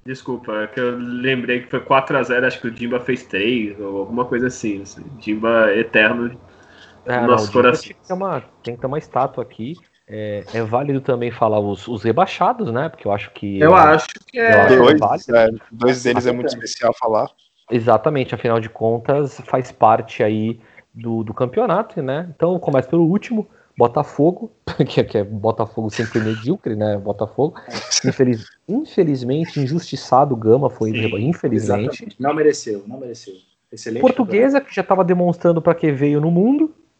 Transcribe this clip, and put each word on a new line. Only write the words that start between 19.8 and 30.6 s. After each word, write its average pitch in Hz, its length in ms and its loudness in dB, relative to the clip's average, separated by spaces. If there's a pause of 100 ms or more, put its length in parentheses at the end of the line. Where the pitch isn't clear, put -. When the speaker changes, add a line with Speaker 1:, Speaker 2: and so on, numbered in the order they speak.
Speaker 2:
aí 110 360 -2 (320)
do, 113 320 -6
do 107 80 -8
campeonato, 190 680 -2
né? 143 340 -6
Então, 175 220 0
começa 135 320 0
pelo 170 140 2
último, 202 440 -2 (300)
Botafogo, 147 760 0 (140)
<laughs> - 240 -6
que - 100 0
é, 117 40 2
que - 160 -6
é 101 40 0
Botafogo 107 680 -4
sempre 117 300 -4
medíocre, 113 540 -4
né? 107 220 -2
Botafogo. 104 600 -4 (440)
Infeliz-, 127 440 0 (200)
infelizmente, 156 920 -2
injustiçado 139 760 0
o 117 40 -4
Gama 123 340 2